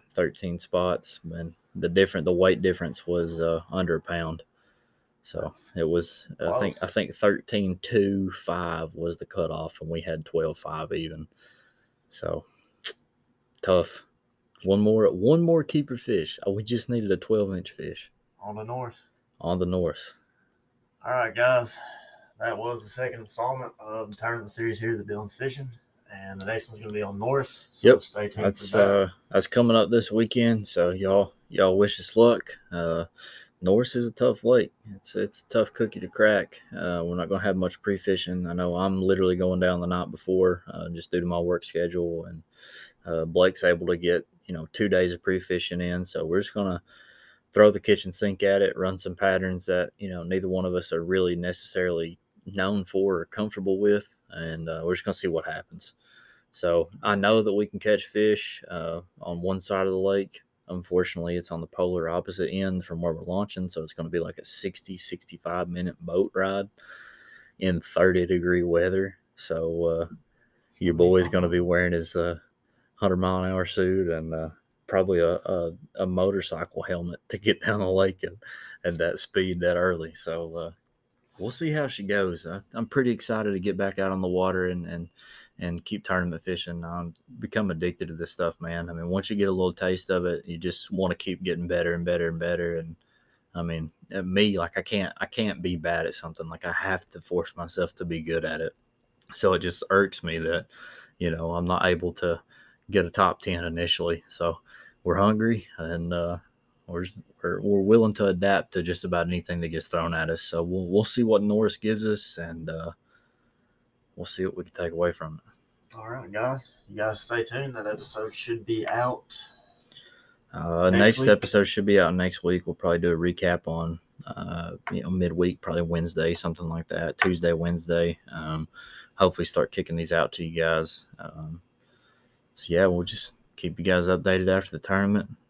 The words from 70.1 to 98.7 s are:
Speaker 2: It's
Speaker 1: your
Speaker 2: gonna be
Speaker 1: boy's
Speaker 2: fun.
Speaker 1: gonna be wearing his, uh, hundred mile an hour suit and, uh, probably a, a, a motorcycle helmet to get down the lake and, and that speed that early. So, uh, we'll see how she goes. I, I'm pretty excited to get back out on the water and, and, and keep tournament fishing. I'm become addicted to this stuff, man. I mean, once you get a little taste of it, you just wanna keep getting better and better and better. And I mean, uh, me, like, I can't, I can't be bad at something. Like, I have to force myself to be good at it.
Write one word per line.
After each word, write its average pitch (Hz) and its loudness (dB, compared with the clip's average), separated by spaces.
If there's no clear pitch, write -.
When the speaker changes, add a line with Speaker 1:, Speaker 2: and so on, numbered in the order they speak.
Speaker 2:
It's - -20
Speaker 1:
your 87 4
Speaker 2:
gonna 82 6
be 87 8
Speaker 1:
boy's 90 8
Speaker 2:
fun. 85 0
Speaker 1:
gonna 90 4
be 87 2
wearing 87 4
his, 82 -2
uh, 85 -2
hundred 95 2
mile 92 2
an 92 -2
hour 92 0
suit 92 2
and, 80 -4
uh, 80 -6
probably 95 2
a, 85 4
a, 85 -4
a 95 -2
motorcycle 90 -2
helmet 87 -6
to 110 -6
get 104 2
down 104 0
the 92 0
lake 95 2
and, 85 -8
and 87 -2
that 85 0
speed 92 -2
that 87 2
early. 85 0
So, 82 -8
uh, 85 -8
we'll 104 -6
see 156 -4
how 151 0
she 131 -8
goes. 95 0
I, 92 -10
I'm 117 -4
pretty 127 2
excited 107 -2
to 95 -2
get 95 0
back 98 0
out 95 0
on 95 -2
the 92 0
water 90 2
and, 87 -4
and, 85 -10
and 85 -6
keep 101 -8
tournament 87 -2
fishing. 85 -6
I'm 85 -8
become 107 -2
addicted 85 -4
to 82 -12
this 82 -8
stuff, 85 -4
man. 85 -6
I 85 -10
mean, 85 -8
once 95 -2
you 107 -2
get 101 2
a 95 2
little 92 0
taste 92 -2
of 90 2
it, 87 -2
you 85 -8
just 85 -6
wanna 92 0
keep 92 -6
getting 87 -4
better 87 0
and 85 -4
better 85 0
and 82 -4
better. 85 -2
And 82 -10
I 87 -4
mean, 82 -6
uh, 95 -4
me, 98 4
like, 85 -4
I 90 -2
can't, 95 -4
I 95 -4
can't 104 -4
be 90 -2
bad 82 -2
at - -6
something. 82 -12
Like, 82 -14
I 85 -6
have 92 -4
to 85 -18
force 85 -4
myself 87 -4
to 90 -8
be 82 -4
good 82 -2
at 78 -4
it. - -6